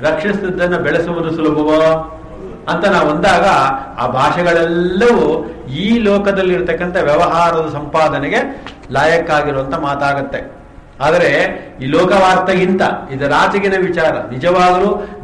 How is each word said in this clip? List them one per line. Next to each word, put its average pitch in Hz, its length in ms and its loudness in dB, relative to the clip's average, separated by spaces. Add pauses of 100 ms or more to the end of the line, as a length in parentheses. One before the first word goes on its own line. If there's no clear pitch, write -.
ರಕ್ಷಿಸಿದ್ದನ್ನ 175 760 -2
ಬೆಳೆಸುವುದು 170 600 -2
ಸುಲಭವೋ 151 440 0 (880)
ಅಂತ 175 200 -2
ನಾವು 165 220 2
ಅಂದಾಗ 175 340 2 (540)
ಆ 123 80 -2
ಭಾಷೆಗಳೆಲ್ಲವೂ 170 1400 2 (200)
ಈ 208 280 0
ಲೋಕದಲ್ಲಿರ್ತಕ್ಕಂಥ 185 960 0
ವ್ಯವಹಾರದ 160 760 2
ಸಂಪಾದನೆಗೆ 147 920 -2 (280)
ಲಾಯಕ್ಕಾಗಿರುವಂತ 147 840 0
ಮಾತಾಗತ್ತೆ. 139 800 -4 (480)
ಆದರೆ 156 600 2 (220)
ಈ 131 40 -6
ಲೋಕವಾರ್ತೆಗಿಂತ 185 960 2 (280)
ಇದರಾಚೆಗಿನ 185 680 0
ವಿಚಾರ, 156 520 0
ನಿಜವಾಗಲೂ 180 760 2 (160)